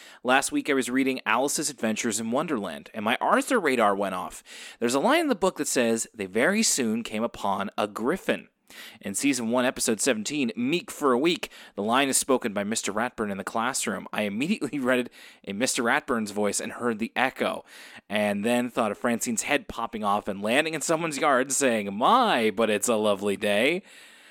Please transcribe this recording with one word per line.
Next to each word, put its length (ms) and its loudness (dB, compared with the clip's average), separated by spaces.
Last 300 2
week 160 0
I 60 2
was 160 2
reading 340 0
Alice's 460 0
Adventures 500 -2
in 100 -4
Wonderland, 640 -4
and 140 -6
my 160 2
Arthur 360 2
radar 360 4
went 200 0
off. 300 -8
There's 120 0
a 80 2
line 200 4
in 80 0
the 60 2
book 220 0
that 120 -4
says, 440 2
'They 140 -6
very 360 2
soon 400 0
came 220 -4
upon 540 -2
a 100 0
griffin.' 600 -4
In 140 -8
season 360 0
one, 140 2
episode 360 0
seventeen, 560 0
Meek 340 -2
for 220 2
a 60 4
Week, 300 0
the 60 -4
line 260 2
is 80 0
spoken 360 0
by 120 -2
Mister 280 -4
Ratburn 380 -2
in 60 -6
the 80 -10
classroom. 680 -4
I 100 -2
immediately 560 -2
<laughs> 20 -2
read 180 2
it 140 -4
in 140 -8
Mister 260 0
Ratburn's 480 0
voice 260 0
and 140 -6
heard 260 -2
the 160 -4
echo, 500 -2
and 360 0
then 260 0
thought 200 0
of 80 -6
Francine's 440 -2
head 260 0
popping 340 -6
off 240 2
and 160 -6
landing 320 2
in 60 -6
someone's 380 -2
yard 340 2
saying, 420 0
'My, 560 4
but 180 2
it's 200 0
a 80 4
lovely 400 2
day.' 460 2